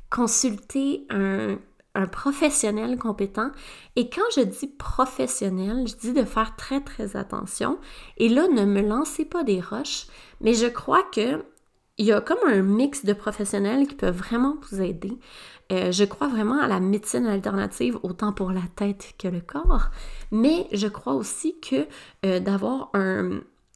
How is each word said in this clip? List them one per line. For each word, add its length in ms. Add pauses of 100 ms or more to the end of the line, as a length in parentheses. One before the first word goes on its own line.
(100)
consulter 1000
un, 460 (380)
un 120
professionnel 920
compétent. 520 (460)
Et 140
quand 120 (120)
je 80
dis 260
professionnel, 1160
je 100
dis 160
de 120
faire 320
très, 240
très 360
attention. 600 (380)
Et 120
là, 200
ne 160
me 180
lancez 420
pas 200
des 160
roches, 460 (340)
mais 140
je 120
crois 380
que... 380 (580)
Il 60
y 60
a 80
comme 260
un 160
mix 420
de 80
professionnels 760
qui 80
peuvent 200
vraiment 400 (140)
vous 100
aider. 380 (540)
Euh, 180
je 140
crois 240
vraiment 320
à 80
la 100
médecine 480
alternative, 800
autant 280
pour 200
la 100 (140)
tête 420
que 80
le 140
corps, 500 (400)
mais 420
je 140
crois 280
aussi 460
que, 260 (380)
euh, 140
d'avoir 560
un, 460 (360)